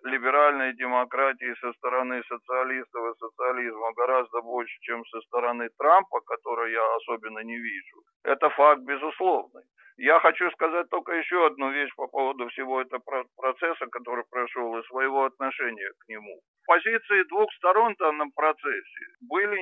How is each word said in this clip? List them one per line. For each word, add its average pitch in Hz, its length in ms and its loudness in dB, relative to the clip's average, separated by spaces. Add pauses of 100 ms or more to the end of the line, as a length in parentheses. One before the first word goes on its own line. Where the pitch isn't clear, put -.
либеральной 131 720 2
демократии 127 840 -2
со 123 100 -6
стороны 127 560 -4
социалистов 127 720 -6
и 117 160 -6
социализма 117 760 -4
гораздо 120 460 0
больше, 117 400 -8
чем 117 240 -6
со 113 160 -12
стороны 120 560 -4
Трампа, 160 420 4
которой 120 520 -6
я 113 120 0 (120)
особенно 110 420 -8
не 113 180 -10
вижу, 113 460 -12 (200)
это 143 280 2
факт 143 320 6
безусловный. 143 800 -2 (340)
Я 156 240 6
хочу 170 300 4
сказать 165 400 -2
только 175 220 -4
ещё 170 340 2
одну 139 240 -2
вещь 139 260 -4
по 139 100 -6
поводу 135 420 -2
всего 131 340 -4
этого 127 180 -8
про-, 127 240 -6 (100)
процесса, 131 520 -4
который 120 440 -8
прошёл, 120 460 -4
и 113 120 -8
своего 135 360 0
отношения 127 760 -6
к - 80 -20
нему. 104 340 -16 (240)
Позиции 202 640 4
двух 214 240 2
сторон 208 400 4
в - 40 -12
данном 151 340 0
процессе - 720 -2 (180)
были 190 400 -2